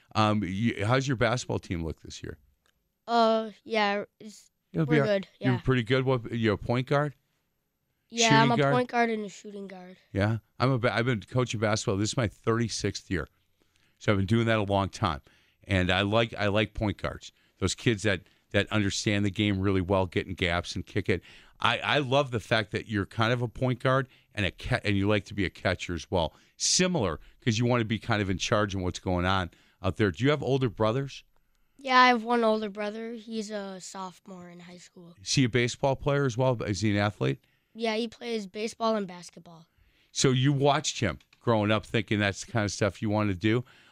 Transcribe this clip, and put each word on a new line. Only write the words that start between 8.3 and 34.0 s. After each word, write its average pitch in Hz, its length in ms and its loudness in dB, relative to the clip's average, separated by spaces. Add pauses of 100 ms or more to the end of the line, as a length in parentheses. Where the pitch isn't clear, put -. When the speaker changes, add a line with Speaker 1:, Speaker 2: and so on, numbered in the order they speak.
Speaker 2:
I'm 226 80 6
Speaker 1:
Shooting - 20 4
Speaker 2:
a 233 60 2
Speaker 1:
guard? - 160 4
Speaker 2:
point 247 180 0
guard 233 180 2
and 214 160 -4
a 196 40 -8
shooting 202 380 -14
guard. 185 280 -18 (160)
Speaker 1:
Yeah, 113 260 2 (220)
I'm 127 120 2
a 131 60 2
ba-, 113 160 0
I've 117 120 0
been 120 160 0
coaching 120 400 -2
basketball. 107 360 0
This 107 120 0
is - 80 -2
my 120 100 0
thirty-sixth 113 840 -4
year, 85 200 -4 (680)
so - 120 0
I've 101 60 4
been 98 80 2
doing 117 220 2
that 113 120 2
a 107 40 0
long 98 260 0
time. 80 320 -4 (440)
And 92 240 2
I 92 120 2
like, 110 360 0
I 104 100 -2
like 104 260 0
point 104 280 -2
guards. - 300 -8 (280)
Those 95 140 0
kids 113 300 0
that, 98 180 0 (300)
that 101 180 0
understand 104 560 0
the 101 60 0
game 104 300 0
really 95 180 2
well, 95 280 2
get 87 200 -4
in 92 60 -8
gaps 87 420 -2
and 87 100 -8
kick - 220 -6
it. 90 140 0 (400)
I, 113 160 2
I 110 220 0
love 139 320 0
the 117 100 -4
fact 110 300 -2
that 104 180 -6
you're 104 160 0
kind 113 260 0
of 123 100 -2
a 123 60 -4
point 127 340 -2
guard 131 260 0 (280)
and 101 100 0
a 85 60 0
ca-, - 320 -4
and 104 140 0
you 98 100 2
like 104 180 2
to - 80 -14
be 98 120 -2
a 82 40 -2
catcher - 440 -4
as 82 180 -8
well. 82 220 0 (240)
Similar, 156 640 0 (260)
'cause 110 140 0
you 123 60 2
wanna 120 200 2
be 107 140 -2
kind 107 220 0
of 95 80 -2
in 95 80 0
charge 104 380 0
of 98 60 -4
what's 90 180 -4
going 90 260 0
on 92 260 0 (300)
out 92 140 -2
there. 107 160 2
Do 87 120 -6
you 139 80 4
have 147 120 -2
older 131 260 0
brothers? 113 540 -2 (540)
Speaker 2:
Yeah, 262 240 2
I 254 80 8
have 240 160 4
one 240 180 2
older 220 260 2
brother. 214 440 -8
He's 220 380 -8
a 196 280 -10
sophomore 180 720 -16